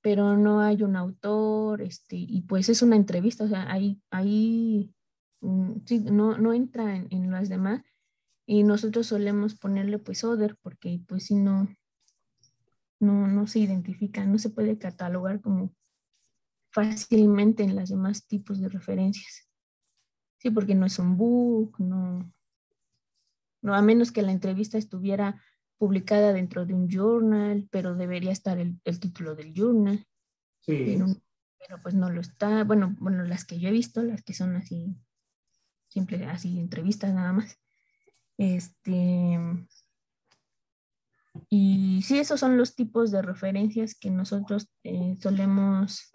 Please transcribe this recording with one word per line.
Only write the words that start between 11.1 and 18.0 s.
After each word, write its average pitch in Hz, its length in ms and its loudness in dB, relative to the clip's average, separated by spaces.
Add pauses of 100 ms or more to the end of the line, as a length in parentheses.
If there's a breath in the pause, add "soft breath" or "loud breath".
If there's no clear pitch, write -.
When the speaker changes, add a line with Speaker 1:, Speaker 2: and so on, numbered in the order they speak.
Speaker 1:
si 208 100 -2
no, 196 320 2 (1300)
no, 202 260 4
no 202 200 2
se 220 140 -2
identifica, 196 680 -2
no 202 120 4
se 214 120 -2
puede 214 260 -2
catalogar 180 640 -6
como 190 340 -2 (960)
fácilmente 214 920 4
en 190 120 2
las 190 140 -4
demás 190 380 -4